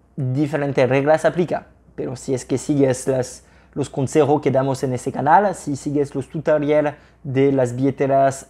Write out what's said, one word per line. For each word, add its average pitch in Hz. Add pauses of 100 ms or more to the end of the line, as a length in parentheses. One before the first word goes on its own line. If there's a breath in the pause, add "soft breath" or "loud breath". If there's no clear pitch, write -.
(160)
diferentes 139
reglas 139
aplica. 160 (280)
Pero 139
si -
es 123
que 135
sigues 135
las, 131 (300 soft breath)
los 143
consejos 143
que 143
damos 135
en 131
este 123
canal, 170
si 147
sigues 143
los 135
tutoriales 147 (280 soft breath)
de 135
las 123
billeteras 135